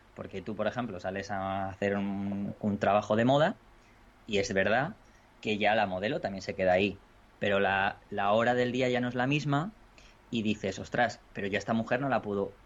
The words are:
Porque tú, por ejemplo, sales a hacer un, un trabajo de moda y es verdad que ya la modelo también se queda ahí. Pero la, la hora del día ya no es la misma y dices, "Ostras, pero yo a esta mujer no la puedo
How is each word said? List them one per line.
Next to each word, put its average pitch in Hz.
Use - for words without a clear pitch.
Porque 98
tú, 107
por 104
ejemplo, 107
sales 95
a 95
hacer 101
un, 101
un 104
trabajo 104
de 113
moda 147
y 104
es 98
verdad 110
que 107
ya 104
la 110
modelo 98
también 98
se -
queda 92
ahí. 95
Pero 101
la, 98
la 101
hora 117
del 123
día 127
ya 123
no 123
es 120
la 123
misma 147
y 117
dices, 101
"Ostras, -
pero 101
yo 98
a -
esta 113
mujer 117
no 139
la 113
puedo 101